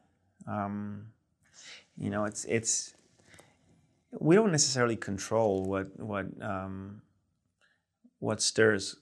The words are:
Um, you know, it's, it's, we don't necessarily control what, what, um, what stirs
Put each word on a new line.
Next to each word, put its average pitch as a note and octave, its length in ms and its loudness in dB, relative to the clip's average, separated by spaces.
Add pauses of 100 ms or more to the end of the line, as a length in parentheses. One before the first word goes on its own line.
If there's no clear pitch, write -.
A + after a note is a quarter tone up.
(460)
Um, G#2 600 -6 (920)
you G#2 120 -4
know, G#2 160 -2
it's, G#2+ 180 -8
it's, - 500 -2 (1300)
we D#3+ 160 8
don't G#3+ 160 6
necessarily C3 420 4
control G2+ 720 0
what, F#2+ 340 -4
what, G2+ 280 -4 (140)
um, G2 640 -8 (1200)
what A2+ 200 -2
stirs G#2+ 600 2